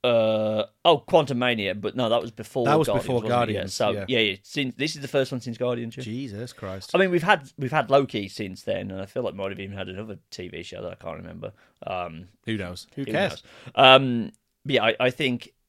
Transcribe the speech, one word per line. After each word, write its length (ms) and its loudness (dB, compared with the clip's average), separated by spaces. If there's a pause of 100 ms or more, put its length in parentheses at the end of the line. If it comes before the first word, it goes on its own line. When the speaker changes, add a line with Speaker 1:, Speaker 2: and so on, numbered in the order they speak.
Speaker 1:
Uh, 600 2 (180)
oh, 240 6
Quantumania, 680 2
but 180 -4
no, 120 0
that 140 2
was 80 -10
before 360 -6
Speaker 2:
That 120 4
was 80 4
Speaker 1:
Guardians, 180 0
Speaker 2:
before 120 -2
Speaker 1:
wasn't 160 0
it? 20 2
Speaker 2:
Guardians, 460 -2
Speaker 1:
Yeah, 60 2
so, 40 4
Speaker 2:
yeah. 160 -4
Speaker 1:
yeah, 140 2
yeah, 220 2
since, 340 -6
this 180 -4
is 80 -12
the 60 -10
first 240 0
one 80 -6
since 180 -10
Guardians, 380 -4
yeah. 80 -12
Speaker 2:
Jesus 480 -10
Christ. 420 -10
Speaker 1:
I 40 6
mean, 120 4
we've 140 2
had, 340 2
we've 140 -4
had 180 0
Loki 380 2
since 340 -8
then, 300 -4
and 80 -8
I 60 -8
feel 180 -6
like 100 -4
might 160 -6
have 80 -10
even 180 -10
had 120 -8
another 300 -12 (120)
T 160 -12
V 160 -12
show 200 -12
that 100 -8
I 20 -12
can't 220 -12
remember. 360 -12 (320)
Um, 440 -8 (160)
Speaker 2:
Who 120 -4
knows? 380 -10
Who 80 -8
Speaker 1:
who 80 -8
Speaker 2:
cares? 220 0
Speaker 1:
knows? 100 -14 (320)
Um, 560 6 (340)
but 120 -2
yeah, 80 4
I, 160 4
I 100 4
think 440 -4 (140)